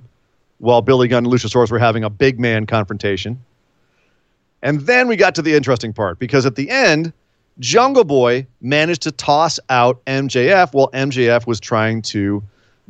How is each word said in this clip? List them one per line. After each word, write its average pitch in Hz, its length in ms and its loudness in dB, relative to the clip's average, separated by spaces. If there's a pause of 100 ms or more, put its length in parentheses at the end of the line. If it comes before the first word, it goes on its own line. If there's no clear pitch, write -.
(580)
while 117 240 2
Billy 127 260 2
Gunn 120 160 0
and 120 100 0
Luchasaurus 120 380 0
were 117 80 0
having 113 240 0
a 107 60 -6
big 123 280 0
man 113 260 -2
confrontation. 104 800 -6 (1200)
And 147 200 -2
then 247 260 0
we 233 80 0
got 185 200 2
to 170 60 -4
the 151 120 0
interesting 127 380 0
part, 98 260 -6
because 127 280 0
at 131 100 -4
the 139 140 -6
end, 170 420 0 (480)
Jungle 247 440 2
Boy 131 420 0 (140)
managed 151 420 -2
to 156 100 -6
toss 151 460 0 (100)
out 123 380 2
M 135 220 -4
J 127 220 0
F 185 240 2
while 135 180 2
M 135 180 -2
J 127 180 0
F 117 180 2
was 117 140 -4
trying 110 420 -2
to 101 400 -4 (480)